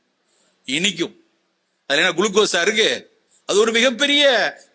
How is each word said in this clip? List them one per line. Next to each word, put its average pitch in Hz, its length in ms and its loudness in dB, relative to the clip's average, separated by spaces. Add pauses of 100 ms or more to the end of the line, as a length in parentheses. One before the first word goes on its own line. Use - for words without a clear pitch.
(640)
இனிக்கும். 160 520 -4 (720)
அதுல 156 220 0
என்ன 170 140 -2
குளுக்கோஸா 202 380 0
இருக்கு? 185 500 -2 (360)
அது 175 120 0
ஒரு 226 140 2
மிகப்பெரிய 254 840 0 (200)